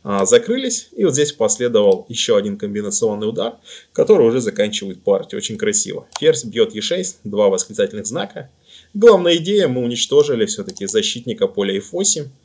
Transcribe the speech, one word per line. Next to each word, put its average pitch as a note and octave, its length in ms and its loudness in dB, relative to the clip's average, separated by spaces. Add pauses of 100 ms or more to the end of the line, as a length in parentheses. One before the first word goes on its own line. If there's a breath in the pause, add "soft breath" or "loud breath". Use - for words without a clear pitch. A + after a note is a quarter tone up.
А, G2+ 240 -2
закрылись. A#3 680 0
И A3 80 -2
вот E3+ 80 2
здесь D3 220 -2
последовал G#2+ 720 2
еще A2+ 300 0
один G2+ 200 -2
комбинационный G#2 720 -4
удар, A2+ 300 -6 (340 loud breath)
который F3 340 4
уже A#2 140 4
заканчивает G2+ 640 -4
партию. G2 360 0
Очень G#2+ 180 -8
красиво. - 500 -4 (100)
Ферзь D#3 280 2
бьет A2 280 0
Е G#2+ 60 -8
шесть, F3+ 460 -6
два G2+ 240 2
восклицательных G2+ 560 -4
знака. F#3+ 440 -10 (440 soft breath)
Главная F#3+ 420 6
идея, F3+ 320 0
мы B2+ 160 -2
уничтожили A#2+ 600 0
все-таки G2+ 400 -10
защитника G#2+ 640 -2
поля G2 260 -2
Ф - 160 -8
восемь. E3+ 380 -2 (160)